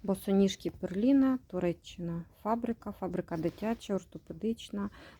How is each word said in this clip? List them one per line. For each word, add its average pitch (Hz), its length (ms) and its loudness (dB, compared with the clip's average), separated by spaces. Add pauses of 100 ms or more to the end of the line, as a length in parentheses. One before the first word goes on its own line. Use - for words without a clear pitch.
Босоніжки 196 680 2
Перліна, 254 760 4
Туреччина. 170 760 -4 (180)
Фабрика, 233 500 -2
фабрика 180 460 -4
дитяча, 202 580 -2
ортопедична. 202 920 -6 (300)